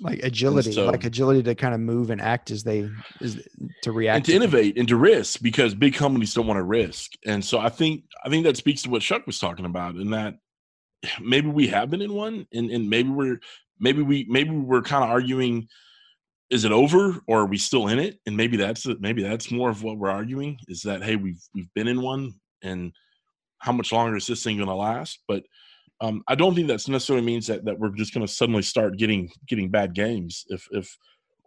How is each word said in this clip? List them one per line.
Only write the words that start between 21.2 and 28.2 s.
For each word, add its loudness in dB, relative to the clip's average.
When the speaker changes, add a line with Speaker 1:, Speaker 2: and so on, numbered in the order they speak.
Speaker 2:
we've -10
been -2
in -2
one, -6
and -8
how -4
much -2
longer 0
is -6
this -6
thing -4
gonna -4
last? -6
But, -4
um, -4
I 2
don't 4
think 0
that's -2
necessarily 0
means -2
that, -4
that -4
we're -2
just -6
gonna -2